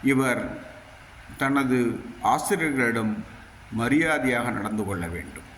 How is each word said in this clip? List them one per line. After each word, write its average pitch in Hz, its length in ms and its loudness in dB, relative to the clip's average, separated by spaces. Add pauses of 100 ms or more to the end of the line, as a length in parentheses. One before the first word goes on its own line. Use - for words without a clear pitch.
இவர் 131 400 2 (960)
தனது 139 400 2 (440)
ஆசிரியர்களிடம் 120 1000 2 (460)
மரியாதையாக 127 800 2
நடந்து 107 340 -2
கொள்ள 92 220 -2
வேண்டும். 82 500 -10